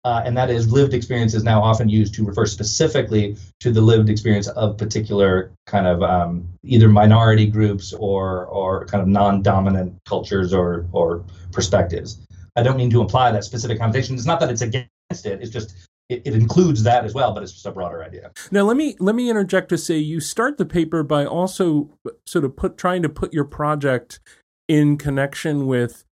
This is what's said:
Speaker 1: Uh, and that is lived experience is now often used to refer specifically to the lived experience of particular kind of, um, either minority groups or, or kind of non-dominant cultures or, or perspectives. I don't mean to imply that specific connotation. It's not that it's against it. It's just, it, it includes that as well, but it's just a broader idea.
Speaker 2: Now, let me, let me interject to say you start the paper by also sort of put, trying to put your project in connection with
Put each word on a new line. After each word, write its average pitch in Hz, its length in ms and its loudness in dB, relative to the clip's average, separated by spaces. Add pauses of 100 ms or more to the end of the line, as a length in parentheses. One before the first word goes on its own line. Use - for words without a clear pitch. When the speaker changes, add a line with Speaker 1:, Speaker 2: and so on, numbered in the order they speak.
Speaker 1:
Uh, 117 180 0
and 123 140 -2
that 127 120 0
is 113 220 0
lived 135 220 4
experience 117 400 -2
is 110 100 -2
now 110 180 2
often 110 280 2
used 107 240 2
to 110 100 -4
refer 101 220 -2
specifically 107 880 -2 (240)
to 123 140 -2
the 110 80 4
lived 110 280 6
experience 107 400 0
of 104 280 -4
particular 101 760 0 (140)
kind 98 200 0
of, 87 160 2
um, 87 460 -2 (160)
either 113 240 6
minority 107 580 6
groups 104 460 -2
or, 95 540 -4
or 98 400 -4
kind 101 160 -2
of 92 80 0
non-dominant 98 840 2 (120)
cultures 95 480 -2
or, 87 400 0
or 85 320 0 (260)
perspectives. - 680 -2 (360)
I 120 80 2
don't 131 140 2
mean 123 140 0
to 117 100 4
imply 123 320 2
that 104 100 -4
specific 110 360 -6
connotation. 127 360 -2
It's 120 100 -8
not 170 140 0
that 156 100 -2
it's 117 120 -6
against 123 640 -8
it. 98 160 -8
It's 120 100 -12
just, 110 240 -12 (320)
it, 185 160 -8
it 127 120 -6
includes 117 480 4
that 120 200 4
as 107 100 -8
well, 120 200 -2
but 95 100 -10
it's - 80 -16
just - 140 -20
a 98 60 -8
broader 87 300 -10
idea. - 300 -20 (180)
Speaker 2:
Now, 202 140 0
let 226 140 2
me, 294 220 -2
let 185 140 0
me 247 160 -2
interject 190 400 0
to 175 80 0
say 165 200 -2
you 151 240 -4
start 254 360 -4
the 190 80 0
paper 160 380 -2
by 147 220 0
also 170 640 -2 (360)
sort 139 200 -2
of 135 100 -6
put, - 220 -6
trying 185 240 -2
to 156 80 -2
put - 240 -8
your 156 100 -2
project 143 800 -4 (480)
in 147 280 4
connection 143 720 -4
with 123 380 -2 (120)